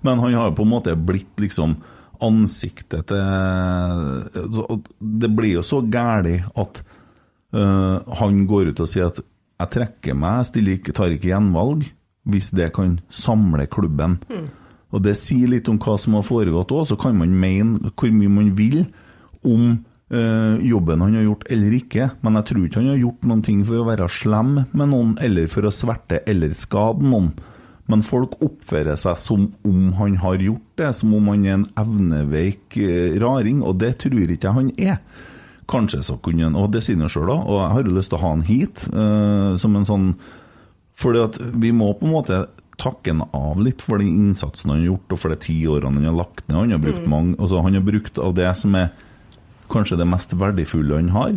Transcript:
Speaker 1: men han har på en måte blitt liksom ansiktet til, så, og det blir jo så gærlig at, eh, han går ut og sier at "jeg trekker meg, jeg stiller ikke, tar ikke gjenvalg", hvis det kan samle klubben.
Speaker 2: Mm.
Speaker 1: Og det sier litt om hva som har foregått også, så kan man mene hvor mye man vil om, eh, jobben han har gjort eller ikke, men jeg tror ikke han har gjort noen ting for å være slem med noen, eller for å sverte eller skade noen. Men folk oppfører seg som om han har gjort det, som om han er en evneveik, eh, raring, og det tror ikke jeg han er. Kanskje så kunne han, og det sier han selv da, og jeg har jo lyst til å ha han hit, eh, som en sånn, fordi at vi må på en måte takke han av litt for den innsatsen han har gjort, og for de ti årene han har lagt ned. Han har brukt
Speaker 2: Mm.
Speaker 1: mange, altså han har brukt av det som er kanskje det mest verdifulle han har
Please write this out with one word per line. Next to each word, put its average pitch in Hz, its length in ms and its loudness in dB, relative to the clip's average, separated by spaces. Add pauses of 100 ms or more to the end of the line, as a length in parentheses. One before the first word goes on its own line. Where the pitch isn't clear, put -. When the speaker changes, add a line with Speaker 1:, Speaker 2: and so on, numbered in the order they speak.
Speaker 1:
men 127 160 2
han 123 160 2
har 113 160 0
på 107 140 0
en 110 80 4
måte 92 180 -2
blitt 90 480 -2
liksom 82 380 -2 (420)
ansiktet 107 880 -2
til, 92 1400 -2
så, 110 240 -4
og 110 180 -6 (100)
det 110 360 -2
blir 107 240 2
jo 85 80 -2
så 139 180 0
gærlig 110 580 0 (120)
at, - 300 -6 (720)
eh, 95 460 2 (160)
han 101 320 2
går 95 260 2
ut 85 120 -4
og 80 60 -4
sier 90 180 0
at - 120 -6 (400)
"jeg 87 100 -4
trekker 107 480 -4
meg, 95 240 0
jeg 117 80 -4
stiller 95 280 0
ikke, - 180 -8
tar 90 180 0
ikke 90 160 -2
gjenvalg", 104 560 0 (400)
hvis 98 260 -2
det 87 200 0
kan 90 340 0
samle 95 600 0
klubben. 82 640 -2
Speaker 2:
Mm. 190 160 -10 (460)
Speaker 1:
Og 95 120 -4
det 101 140 2
sier 123 320 0
litt 123 200 0
om 110 120 2
hva 107 160 0
som 107 180 0
har 101 120 0
foregått 90 440 0
også, 147 220 0
så 101 80 -4
kan 123 180 0
man 85 140 2
mene 95 580 0
hvor 117 220 0
mye 101 180 4
man 104 240 4
vil 123 300 2 (560)
om, 117 320 2 (380)
eh, 113 500 0
jobben 87 420 2
han 107 140 4
har 110 80 2
gjort 104 240 -2
eller 107 260 2
ikke, 123 300 -2 (140)
men 110 200 2
jeg 104 80 -2
tror 95 200 0
ikke 82 120 -4
han 127 140 2
har 139 80 2
gjort 120 260 -2
noen 113 160 2
ting 101 220 2
for 117 160 0
å 117 80 -2
være 101 200 0
slem 107 440 0 (140)
med 143 260 0
noen, 117 260 2
eller 90 320 0
for 104 160 0
å 101 80 0
sverte 117 520 -4
eller 82 280 0
skade 110 480 -2
noen. 107 300 2 (560)
Men 110 180 4
folk 127 320 -2
oppfører 76 580 -2
seg 87 220 -2
som 104 300 0 (160)
om 95 300 4
han 101 220 0
har 92 220 0
gjort 107 380 -2
det, 151 180 -2
som 107 220 2
om 104 100 4
han 104 180 2
er 98 120 2
en 101 180 0
evneveik, 90 1040 -2
eh, 87 400 0
raring, 123 480 0
og 92 160 0
det 120 160 0
tror 110 320 0
ikke 85 160 -2
jeg 110 140 2
han 135 180 0
er. 190 220 0 (640)
Kanskje 107 380 -2
så - 180 -6
kunne 82 240 0
han, 80 80 0
og 98 160 0
det 110 140 -2
sier 95 160 0
han 76 100 0
selv 80 160 -2
da, 143 160 0
og 101 160 -2
jeg 92 160 0
har 135 80 2
jo 95 160 0
lyst 95 140 -2
til 82 80 -2
å - 20 -2
ha 87 80 0
han 80 160 0
hit, 127 400 0
eh, 104 680 2
som 104 200 2
en 101 120 2
sånn, 98 200 2 (880)
fordi 117 260 2
at 110 140 -6 (200)
vi 113 140 2
må 107 260 4
på 160 80 -2
en 160 80 2
måte 98 280 0 (360)
takke - 320 -6
han 80 120 0 (120)
av 76 240 -2
litt 127 240 0
for 107 160 -2
den 101 100 2
innsatsen 92 600 0
han 76 140 2
har 90 80 0
gjort, 92 200 -4
og 85 60 -4
for - 120 -4
de 78 60 -2
ti 80 200 -4 (100)
årene 71 320 0
han 73 60 0
har 82 180 0
lagt - 260 -12
ned. 76 100 0
Han 117 120 2
har 90 80 0
brukt 76 260 -2
Speaker 2:
Mm. 82 60 0
Speaker 1:
mange, 80 280 0
altså 90 240 0
han 92 120 2
har 98 80 2
brukt 104 360 -2
av 92 160 -2
det 90 220 0
som 101 200 2
er 90 140 0 (800)
kanskje 101 260 0
det 85 100 0
mest 90 300 -2
verdifulle 85 600 0
han 85 120 0
har 117 280 0